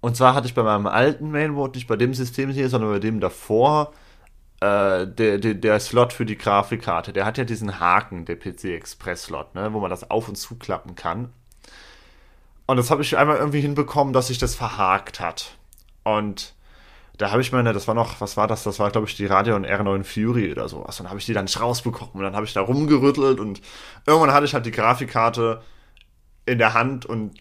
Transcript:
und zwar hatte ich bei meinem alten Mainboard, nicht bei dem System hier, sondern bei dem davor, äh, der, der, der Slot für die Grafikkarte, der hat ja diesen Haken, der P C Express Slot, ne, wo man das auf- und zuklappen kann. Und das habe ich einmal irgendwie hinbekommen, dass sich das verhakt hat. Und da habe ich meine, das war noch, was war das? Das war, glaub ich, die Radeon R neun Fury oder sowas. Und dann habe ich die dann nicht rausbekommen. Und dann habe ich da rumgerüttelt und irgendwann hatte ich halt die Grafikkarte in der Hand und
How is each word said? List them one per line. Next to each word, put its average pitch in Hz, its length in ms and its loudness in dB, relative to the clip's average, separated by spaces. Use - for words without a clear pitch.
und 120 160 -2
zwar 127 180 8
hatte 131 120 0
ich 120 60 -8
bei 120 100 2
meinem 104 240 2
alten 151 440 2
Mainboard, 147 440 -2
nicht 123 120 -10
bei 113 80 0
dem 123 180 2
System 131 360 -4
hier, 135 180 -2
sondern 113 240 0
bei 101 80 0
dem 110 220 -2
davor, 131 720 2
äh, 98 460 2
der, 104 320 2
der, 107 160 0
der 107 260 2
Slot 120 320 2
für 117 120 -4
die 107 120 -6
Grafikkarte, 101 720 0
der 98 140 -2
hat 110 120 -4
ja 131 60 -2
diesen 107 380 -6
Haken, 87 420 2
der 85 120 -6
P 87 200 -12
C 92 200 -8
Express - 480 -10
Slot, - 320 -12
ne, 104 180 -4
wo 107 80 -4
man 92 80 -4
das 87 200 -10
auf- 113 200 -2
und 104 80 -10
zuklappen - 580 -10
kann. 107 380 -6
Und 131 120 2
das 123 120 0
habe 151 120 4
ich 147 160 0
einmal 147 200 4
irgendwie 147 220 0
hinbekommen, 143 540 0
dass 127 140 2
sich 123 100 -4
das 123 180 -2
verhakt 98 640 0
hat. - 380 -8
Und 104 500 -2
da 101 140 -2
habe 120 100 4
ich 123 100 -2
meine, 120 220 2
das 101 160 -4
war 110 60 0
noch, 117 260 -2
was 104 160 -6
war 107 100 2
das? 110 160 -4
Das 101 160 -4
war, 104 100 2
glaub 107 180 0
ich, - 80 -10
die 101 100 -4
Radeon 101 400 2
R 101 180 0
neun 98 220 0
Fury 110 460 0
oder 58 180 -6
sowas. - 300 -12
Und - 60 -12
dann 90 40 -12
habe 101 100 -10
ich - 60 -10
die 117 80 -4
dann 98 120 0
nicht - 140 -4
rausbekommen. 120 560 -4
Und 98 80 -6
dann 98 120 -4
habe 107 100 -4
ich 107 80 -10
da 98 80 0
rumgerüttelt 139 800 4
und 104 200 -6
irgendwann 151 260 6
hatte 143 120 6
ich - 80 -2
halt 120 120 -2
die 113 60 -6
Grafikkarte 117 880 0
in 123 120 0
der 110 160 4
Hand 127 320 0
und 110 360 -6